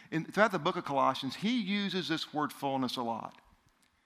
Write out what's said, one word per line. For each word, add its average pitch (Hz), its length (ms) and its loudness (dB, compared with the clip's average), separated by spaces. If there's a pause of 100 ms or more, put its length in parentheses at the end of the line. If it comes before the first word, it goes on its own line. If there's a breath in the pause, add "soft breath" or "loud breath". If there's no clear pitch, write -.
(100)
in, 160 160 0
throughout 196 260 4
the 185 60 0
book 175 180 0
of 175 80 -4
Colossians, 135 520 2
he 240 220 0
uses 190 480 0
this 151 280 -4
word 147 180 0
fullness 135 440 -2
a 127 60 -2
lot. 113 320 -4 (720)